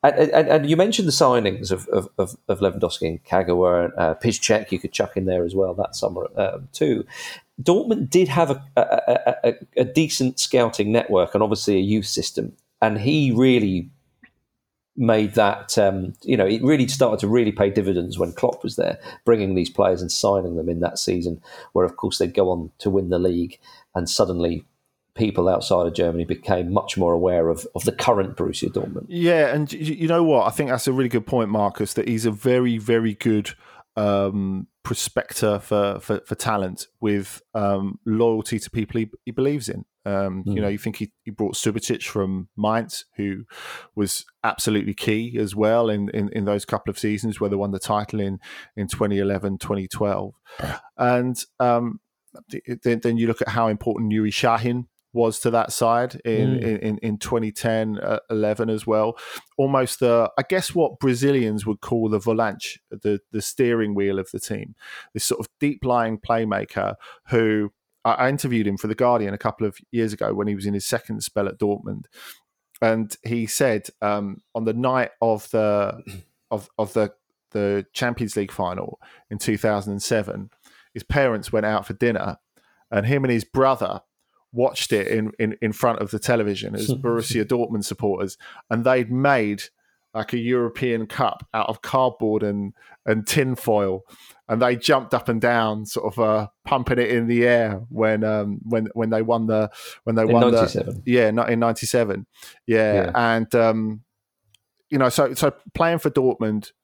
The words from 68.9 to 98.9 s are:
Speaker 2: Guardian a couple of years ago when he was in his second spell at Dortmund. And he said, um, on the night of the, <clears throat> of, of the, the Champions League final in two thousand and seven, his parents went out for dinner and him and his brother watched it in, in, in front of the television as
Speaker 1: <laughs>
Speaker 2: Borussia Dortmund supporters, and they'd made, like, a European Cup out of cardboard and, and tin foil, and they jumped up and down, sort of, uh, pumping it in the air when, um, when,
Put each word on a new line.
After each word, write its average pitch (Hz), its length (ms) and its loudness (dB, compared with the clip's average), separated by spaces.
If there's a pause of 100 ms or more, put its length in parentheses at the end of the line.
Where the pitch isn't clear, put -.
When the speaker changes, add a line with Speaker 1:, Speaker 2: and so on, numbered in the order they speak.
Speaker 2:
Guardian 117 380 2
a 101 60 -6
couple - 280 -4
of 101 120 -6 (120)
years 113 220 -2
ago 107 220 -2
when 101 140 -2
he 104 60 -2
was 98 120 -6
in 101 80 -2
his 98 100 -4
second 110 400 -6
spell 101 240 -2
at 95 100 -10
Dortmund. 101 460 -2 (800)
And 113 420 0
he 113 220 -4
said, 110 420 0 (140)
um, 104 400 -2 (120)
on 113 100 -4
the 110 100 0
night 127 380 0 (100)
of 110 280 0
the, 104 520 0 (340)
<clears throat> - 140 -16
of, 104 180 -6 (100)
of 107 140 -2
the, 104 220 0 (380)
the 101 420 0
Champions 120 420 -4
League 101 160 -4
final 90 480 -6 (300)
in 107 80 -8
two 107 180 -2
thousand 104 360 -2
and 101 100 -6
seven, 101 480 -4 (420)
his 113 120 -14
parents 123 460 0
went 110 140 0
out 107 220 0
for - 80 -8
dinner 101 420 -2 (540)
and 104 160 0
him 135 180 2
and 127 80 2
his 113 120 0
brother 123 580 0 (500)
watched 123 380 0
it 101 180 2
in, 107 300 0
in, 110 220 -2
in 110 100 0
front 117 280 0
of 101 120 -4
the 110 80 -4
television 104 560 -2
as 107 140 -6
Speaker 1:
<laughs> 131 60 0
Speaker 2:
Borussia 117 500 -2
Dortmund 113 400 -2
supporters, 98 540 -4 (320)
and 117 140 -2
they'd 123 280 2
made, 123 520 2 (500)
like, 107 180 -6
a 123 60 -2
European 117 680 -2
Cup - 460 -4
out 110 160 -2
of 110 140 -8
cardboard 117 600 0
and, 101 300 -2 (320)
and 110 220 0
tin 131 280 0
foil, 101 500 0 (440)
and 117 140 2
they 123 120 4
jumped 131 380 2
up 120 160 -2
and 113 140 0
down, 110 420 2
sort 107 260 -4
of, 104 80 -10
uh, 107 280 2 (180)
pumping 127 340 0
it 120 120 2
in 117 160 0
the 120 180 2
air 113 460 2
when, 110 340 0
um, 104 380 -2
when, 110 320 -2